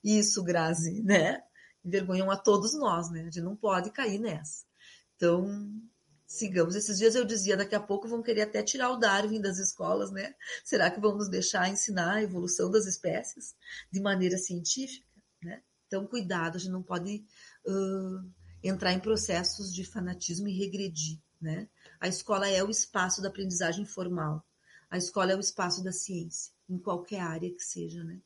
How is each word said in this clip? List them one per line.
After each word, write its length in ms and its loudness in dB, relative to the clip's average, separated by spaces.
Isso, 400 4
Grazi, 580 0
né? 400 4
Envergonham 460 0
a 80 2
todos 380 4
nós, 340 0
né? 120 -6
A 20 -8
gente 180 -8
não 140 -4
pode 340 0
cair 300 -2
nessa. 460 -6
Então, 520 2
sigamos. 480 2
Esses 220 -2
dias 180 8
eu 80 6
dizia, 320 2
daqui 180 0
a 60 2
pouco 280 -2
vão 140 -2
querer 200 2
até 200 0
tirar 300 0
o 60 0
Darwin 440 4
das 160 0
escolas, 540 0
né? 240 -8
Será 280 4
que 80 -6
vão 160 4
nos 140 -2
deixar 400 2
ensinar 460 0
a 60 2
evolução 480 0
das 160 4
espécies 680 -4
de 120 -2
maneira 360 2
científica, 680 -4
né? 220 -12
Então, 180 -4
cuidado, 520 -2
a 20 -4
gente 120 -6
não 120 -4
pode, 420 -4
ãh, 600 -2
entrar 300 2
em 60 2
processos 720 0
de 100 -8
fanatismo 640 -4
e 100 -2
regredir, 640 -4
né? 300 -6
A 80 -2
escola 400 0
é 160 4
o 60 0
espaço 520 0
da 80 -2
aprendizagem 560 -2
formal. 600 -4
A 80 -4
escola 340 0
é 40 4
o 40 -2
espaço 440 -2
da 80 -4
ciência, 640 -8
em 80 -4
qualquer 420 -4
área 340 -4
que 100 -12
seja, 400 -8
né? 220 -12